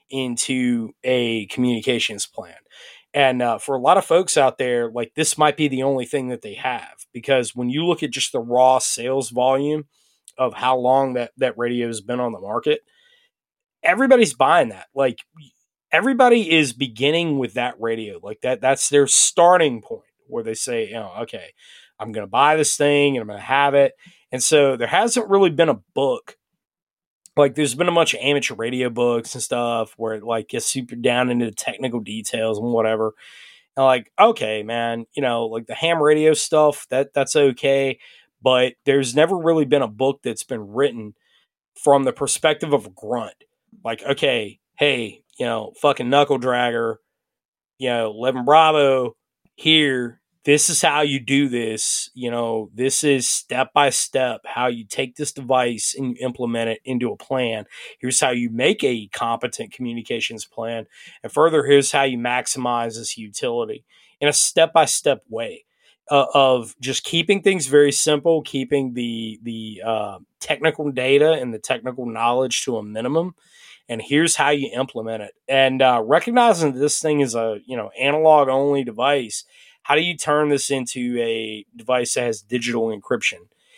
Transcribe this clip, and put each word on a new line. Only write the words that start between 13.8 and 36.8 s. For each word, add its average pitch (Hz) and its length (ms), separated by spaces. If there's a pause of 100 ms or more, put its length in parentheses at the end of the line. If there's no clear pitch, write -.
everybody's 240 500
buying 147 360
that. - 260
Like, 135 240 (720)
everybody 233 600
is 147 220
beginning 139 640
with 120 160
that 123 260
radio. 110 440
Like, 104 180
that, 127 200
that's 131 280
their 143 160
starting 165 760
point 110 200 (260)
where 117 160
they 110 100
say, 113 340
you 104 60
know, 107 180 (120)
"Okay, 95 300 (460)
I'm 110 140
gonna 104 140
buy 139 280
this 156 220
thing 143 400
and 117 40
I'm 107 60
gonna 104 140
have 139 340
it." 139 180 (380)
And 127 100
so 139 360
there 139 100
hasn't 220 420
really 196 200
been 160 200
a 110 120 (120)
book. - 440 (960)
Like, 139 200
there's 139 200
been 165 140
a 170 40
bunch 165 200
of - 80
amateur 135 340
radio 123 340
books 117 460
and 120 80
stuff 120 540
where 110 160
it, 104 100
like, 113 240
gets 120 180
super 123 300
down 123 340
into 120 160
the 110 60
technical 120 480
details 110 580
and 117 140
whatever. 110 420 (600)
And, 135 100
like, 127 320
okay, 113 460
man, 117 500
you 143 80
know, 117 260
like, 113 200
the 113 80
ham 165 260
radio 151 320
stuff, 151 560